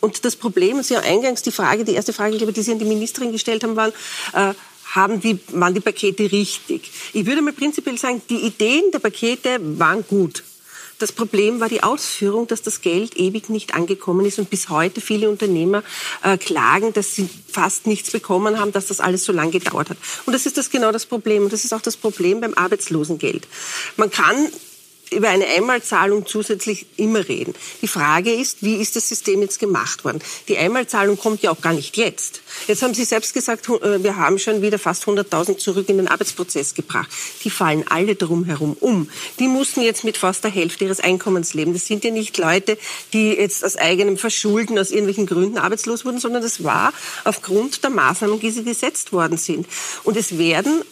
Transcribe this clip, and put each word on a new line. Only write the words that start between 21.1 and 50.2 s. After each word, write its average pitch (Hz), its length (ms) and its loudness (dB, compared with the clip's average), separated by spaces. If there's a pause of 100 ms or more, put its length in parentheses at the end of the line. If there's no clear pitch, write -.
Und 202 100 0
das 208 100 -4
ist - 80 -4
auch 220 80 -4
das 220 160 -2
Problem 202 460 0
beim 226 100 -2
Arbeitslosengeld. 165 960 -2 (480)
Man 214 140 2
kann 220 380 2 (640)
über 214 160 2
eine 190 160 4
Einmalzahlung 202 800 2
zusätzlich 208 640 -4 (100)
immer 214 300 2
reden. - 260 -4 (300)
Die 208 60 -2
Frage 170 440 2
ist, 247 300 -2
wie 214 140 2
ist 208 180 -2
das - 140 -2
System 202 340 0
jetzt 196 160 -2
gemacht 151 460 -2
worden? 139 160 -2 (260)
Die 135 100 0
Einmalzahlung 202 640 2
kommt 208 240 0
ja 196 80 4
auch 160 100 -2
gar 165 120 2
nicht 143 240 -4
jetzt. - 460 -2 (260)
Jetzt 214 140 2
haben 254 120 0
Sie 247 80 -2
selbst - 320 -2
gesagt, 240 340 -2
hu-, 233 120 2
äh, 202 240 2
wir 202 100 2
haben 185 240 2
schon 214 240 0
wieder 208 160 2
fast 175 300 -2
hunderttausend 196 500 0
zurück 190 300 -2
in 196 80 4
den 190 100 4
Arbeitsprozess - 680 -2
gebracht. - 360 -6 (320)
Die 214 80 -4
fallen 156 380 0
alle 190 260 2
drumherum 170 640 0
um. 185 320 2 (300)
Die 254 80 4
mussten 262 340 2
jetzt 226 220 0
mit 220 120 -2
fast 190 280 -2
der 214 80 0
Hälfte 175 320 0
ihres 190 160 -2
Einkommens 185 540 0
leben. 156 180 0
Das 180 140 -4
sind 208 180 -4
ja 226 80 0
nicht 214 260 -4
Leute, 196 400 2 (340)
die 214 200 4
jetzt - 320 0
aus 196 120 0
eigenem 190 400 2
Verschulden, 214 640 0
aus 190 140 0
irgendwelchen 202 340 2
Gründen 190 320 0
arbeitslos 220 460 -2
wurden, 247 160 -4
sondern 240 220 -2
das 226 200 -4
war 165 300 2 (320)
aufgrund 214 580 0
der - 80 0
Maßnahmen, 208 480 2
die 220 140 -2
sie 226 100 -6
gesetzt - 500 -4
worden 165 260 2
sind. 165 280 -4 (380)
Und 220 120 2
es 190 220 -2